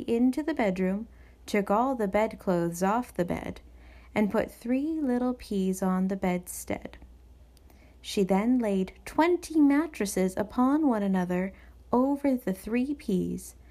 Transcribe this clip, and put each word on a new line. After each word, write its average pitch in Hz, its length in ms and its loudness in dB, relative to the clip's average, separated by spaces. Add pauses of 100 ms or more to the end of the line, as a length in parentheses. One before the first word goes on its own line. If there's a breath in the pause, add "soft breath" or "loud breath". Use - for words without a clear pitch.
into 247 340 2
the 302 120 -2
bedroom, 196 520 0 (380 soft breath)
took 202 260 0
all 247 240 2
the 214 140 -2
bedclothes 185 720 0
off 220 300 0
the 175 140 -2
bed, - 340 -6 (540 soft breath)
and 208 160 2
put 220 200 0
three 277 480 -2
little 247 360 0
peas 190 480 -2
on 185 260 2
the 196 80 -2
bedstead. - 800 -4 (1040 soft breath)
She - 240 -2
then 208 340 2
laid 196 360 -2 (100)
twenty 330 560 2
mattresses 226 800 2
upon 262 500 2
one 220 140 2
another 185 500 0 (400 loud breath)
over 277 420 2
the 196 200 -2
three 247 400 -4
peas, 180 600 -4 (160 soft breath)